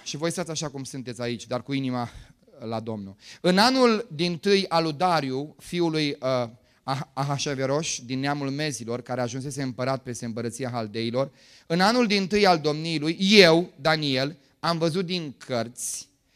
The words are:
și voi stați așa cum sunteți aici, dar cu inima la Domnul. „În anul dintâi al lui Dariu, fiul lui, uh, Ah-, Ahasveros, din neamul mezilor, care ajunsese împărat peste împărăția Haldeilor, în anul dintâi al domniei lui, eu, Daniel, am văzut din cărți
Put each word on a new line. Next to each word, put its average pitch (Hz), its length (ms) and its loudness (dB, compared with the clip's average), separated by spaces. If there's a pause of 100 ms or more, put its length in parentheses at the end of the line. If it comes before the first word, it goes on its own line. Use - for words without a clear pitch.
și - 140 -10
voi 165 140 -4
stați 165 200 -6
așa 151 200 -6
cum 135 140 -10
sunteți 123 360 -12
aici, 120 260 -6
dar 123 160 -4
cu 139 100 -10
inima 127 360 -2 (500)
la 113 220 -6
Domnul. 107 360 -10 (240)
„În 180 180 4
anul 240 540 4
dintâi 180 560 0
al 165 140 2
lui 160 100 -2
Dariu, 147 680 -2
fiul 170 320 -2
lui, 151 300 -2
uh, 127 280 0 (380)
Ah-, 135 260 -6
Ahasveros, 139 920 -2
din 131 160 -6
neamul 143 300 -2
mezilor, 123 520 -6
care 123 180 -6
ajunsese 127 420 -6
împărat 127 400 -4
peste 123 220 -10
împărăția 117 460 -6
Haldeilor, 117 640 -4 (340)
în 170 140 0
anul 233 260 4
dintâi 202 400 2
al 175 120 6
domniei 151 400 -2
lui, 156 220 -2
eu, 180 600 8
Daniel, 147 560 0 (280)
am 165 140 0
văzut 170 280 0
din 165 320 -6
cărți - 680 -6 (280)